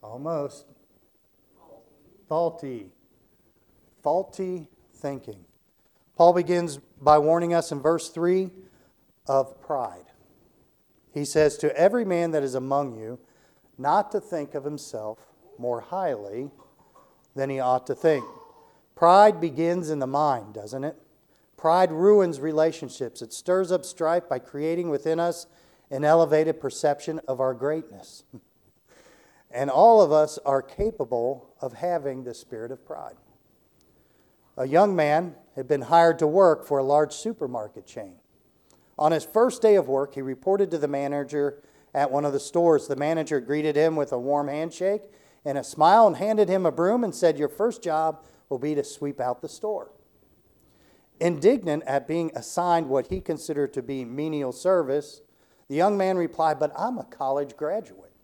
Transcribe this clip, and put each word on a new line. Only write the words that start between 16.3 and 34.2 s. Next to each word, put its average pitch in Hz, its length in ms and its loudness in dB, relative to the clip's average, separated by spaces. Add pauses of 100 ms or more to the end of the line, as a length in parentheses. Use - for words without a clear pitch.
than 135 160 -4
he 135 100 -6
ought 127 280 0
to 135 80 -4
think." 151 300 2 (680)
Pride 185 440 6
begins 165 500 -2
in 151 100 -4
the 131 60 -4
mind, 131 480 -2
doesn't 110 300 -10
it? 151 180 -10 (540)
Pride 170 360 2
ruins 175 500 4
relationships. 151 800 -4
It 113 100 -16
stirs 185 400 -2
up 185 140 -2
strife 170 420 -2
by 127 120 -4
creating 165 500 -4
within 160 300 -2
us 170 280 -4 (420)
an 139 140 -6
elevated 156 560 4
perception 147 600 -4
of 131 200 -6
our 131 140 0
greatness. 131 800 -8
<laughs> 120 80 -20 (1120)
And 139 140 -4
all 208 320 8
of 156 100 4
us 151 280 2
are 139 240 0
capable 135 960 -6
of 131 120 -10
having 139 500 -6
the 123 100 -12
spirit 117 380 -14
of 131 120 -16
pride. - 340 -16 (1400)